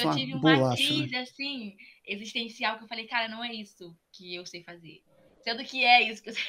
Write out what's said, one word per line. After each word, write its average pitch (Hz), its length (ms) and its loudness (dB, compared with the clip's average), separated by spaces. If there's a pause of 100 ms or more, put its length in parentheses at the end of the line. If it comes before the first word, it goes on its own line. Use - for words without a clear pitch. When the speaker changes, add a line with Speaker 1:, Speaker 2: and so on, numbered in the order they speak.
Speaker 1:
Porque - 60 2
eu - 40 4
Speaker 2:
uma 147 80 2
Speaker 1:
tive 131 140 -4
uma 135 80 -4 (160)
Speaker 2:
bolacha, 131 260 4
né? - 60 2
Speaker 1:
crise, 254 260 0
assim, 254 600 -8 (300)
existencial, 226 720 -6
que 220 60 -16
eu 220 60 -20
falei, 226 180 -8
"Cara, 233 220 -2
não 220 140 -10
é 233 100 -6
isso 190 420 -14 (160)
que 175 240 -12
eu 175 100 -10
sei 175 180 -14
fazer." 170 380 -18 (400)
Sendo 233 220 -4
que 262 200 -2
é 240 260 10
isso 220 120 -10
que - 80 -14
eu - 40 -10
sei. - 160 -6